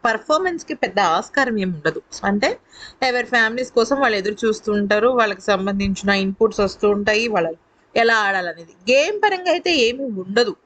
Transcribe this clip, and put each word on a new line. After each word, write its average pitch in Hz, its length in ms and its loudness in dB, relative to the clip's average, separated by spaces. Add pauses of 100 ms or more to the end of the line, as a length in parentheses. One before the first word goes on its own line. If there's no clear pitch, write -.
పర్ఫార్మెన్స్‌కి 311 680 -2
పెద్ద 202 260 -2
ఆస్కారం 208 580 0
ఏమి 185 140 -2
ఉండదు. 156 300 -4 (220)
అంటే 208 340 0 (500)
ఎవరి 240 180 -2
ఫ్యామిలీస్ 240 460 -2
కోసం 269 280 2
వాళ్ళు 226 180 2
ఎదురు 202 280 -4
చూస్తూ 214 260 -2
ఉంటారు. 208 360 2
వాళ్ళకి 220 320 2
సంబంధించిన 196 720 -2
ఇన్‌పుట్స్ 196 500 0
వస్తూ 202 300 0
ఉంటాయి. 208 380 0
వాళ్ళు 170 240 0 (440)
ఎలా 226 180 4
ఆడాలనేది. 185 760 -2
గేమ్ 359 320 2
పరంగా 370 260 0
అయితే 349 260 0
ఏమీ 247 280 0
ఉండదు. 202 600 -2